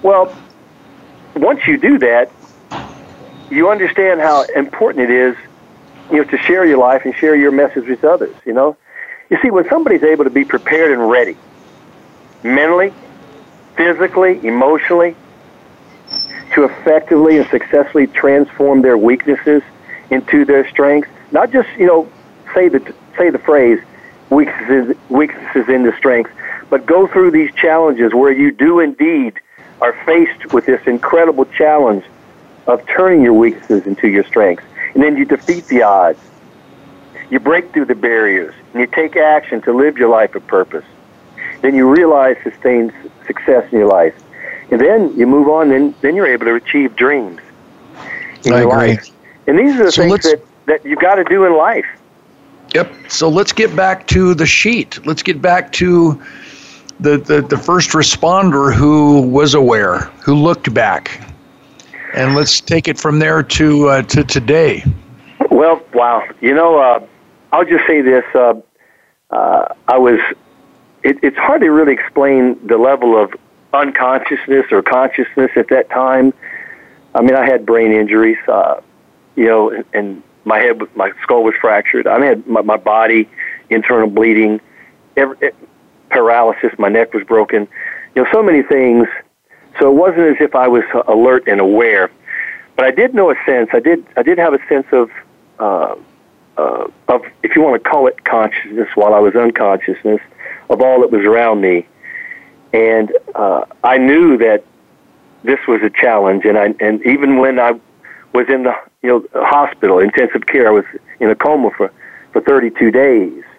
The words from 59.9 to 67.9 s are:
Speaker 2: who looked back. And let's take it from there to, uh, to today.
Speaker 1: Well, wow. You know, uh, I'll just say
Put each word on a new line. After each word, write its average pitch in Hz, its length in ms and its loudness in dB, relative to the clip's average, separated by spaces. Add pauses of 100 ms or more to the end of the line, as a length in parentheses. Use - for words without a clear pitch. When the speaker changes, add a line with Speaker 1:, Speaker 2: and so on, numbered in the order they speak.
Speaker 2:
who 143 100 0
looked 151 400 0
back. 107 480 -4 (920)
And 131 200 -2
let's 143 280 -2
take 165 260 -4
it 151 100 -6
from 151 220 -2
there 156 240 0
to, 147 460 2
uh, 135 140 2
to 151 200 -2
today. 139 600 0 (680)
Speaker 1:
Well, - 320 2 (100)
wow. 120 340 0 (140)
You 123 120 0
know, 160 260 2
uh, 123 260 2 (460)
I'll 165 140 0
just 160 200 -2
say 156 160 0